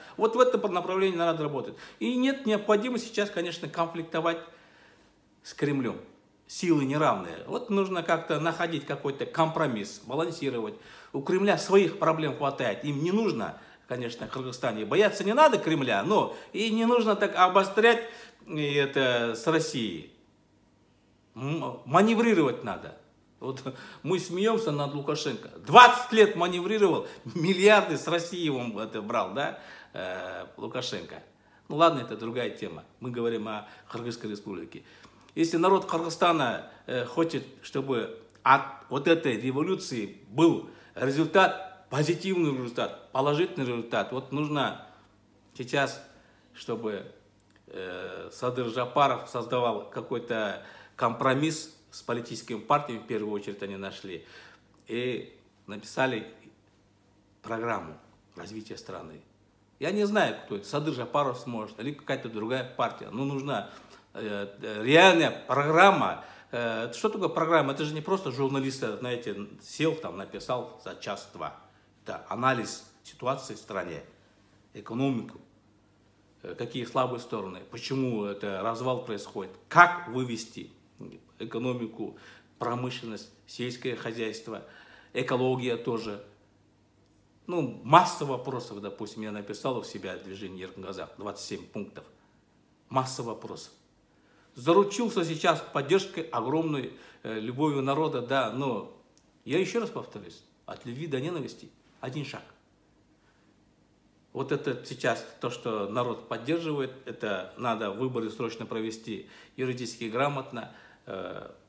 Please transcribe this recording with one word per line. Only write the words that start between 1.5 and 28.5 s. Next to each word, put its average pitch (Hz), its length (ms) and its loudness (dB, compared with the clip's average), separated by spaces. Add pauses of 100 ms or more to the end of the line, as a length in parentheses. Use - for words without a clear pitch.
И 233 160 0
нет 269 300 2
необходимости 214 600 2
сейчас, 202 240 -2
конечно, 170 360 -4
конфликтовать 165 720 -2 (1000)
с - 120 -18
Кремлём. 135 440 0 (500)
Силы 160 360 2
неравные. 113 640 2
Вот 233 220 -4
нужно 190 340 2
как-то 165 360 0
находить 165 460 -2
какой-то 143 400 -4
компромисс, 156 800 0
балансировать. 123 680 -4 (380)
У 139 80 -4
Кремля 185 360 4
своих 185 400 4
проблем 156 380 2
хватает. 131 480 -2
Им 143 200 -2
не 175 80 2
нужно, 160 480 0 (280)
конечно, 120 400 -6
в - 40 -14
Кыргызстане. 120 540 -4
Бояться 196 380 4
не 202 100 2
надо 277 260 8
Кремля, 123 440 2
но 180 320 2 (160)
и 220 200 0
не 226 140 2
нужно 226 300 6
так 208 200 2
обострять, 196 760 6 (380)
и 151 260 -2
это 127 600 2
с - 120 -4
Россией. 120 640 0 (1200)
М-, 131 500 -4
маневрировать 196 800 6
надо. 82 340 -8 (420)
Вот 131 240 -8 (400)
мы 175 160 0
смеёмся 196 520 0
над 143 220 -2
Лукашенко. 143 540 -4 (120)
Двадцать 240 520 10
лет 214 240 8
маневрировал, 175 720 2 (160)
миллиарды 185 720 6
с 135 100 -8
России 170 420 -2
он 120 280 -4